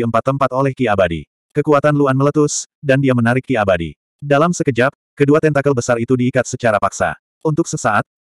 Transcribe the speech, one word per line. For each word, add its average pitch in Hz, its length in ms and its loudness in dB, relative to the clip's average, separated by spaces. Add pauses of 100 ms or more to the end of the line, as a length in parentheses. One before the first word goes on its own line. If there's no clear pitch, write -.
empat 117 240 -2
tempat 135 240 -2
oleh 135 160 0
Ki 127 160 -2
Abadi. 90 400 0 (240)
Kekuatan 147 400 2
Luan 143 240 2
meletus, 147 640 0
dan 139 240 0
dia 135 80 4
menarik 123 320 0
Ki 127 160 -2
Abadi. 87 340 -2 (240)
Dalam 147 380 0
sekejap, 127 400 -2 (180)
kedua 143 240 4
tentakel 143 380 2
besar 120 260 -2
itu 127 160 0
diikat 123 320 -2
secara 110 320 -2
paksa. 92 320 -4 (320)
Untuk 160 240 -2
sesaat, 113 320 -2 (240)